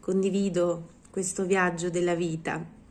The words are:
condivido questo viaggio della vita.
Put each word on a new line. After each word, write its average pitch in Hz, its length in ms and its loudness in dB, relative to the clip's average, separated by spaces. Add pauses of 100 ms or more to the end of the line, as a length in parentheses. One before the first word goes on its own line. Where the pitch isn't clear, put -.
condivido 185 880 0 (220)
questo 190 340 -4
viaggio 180 460 2
della 175 240 2
vita. 165 600 -4 (160)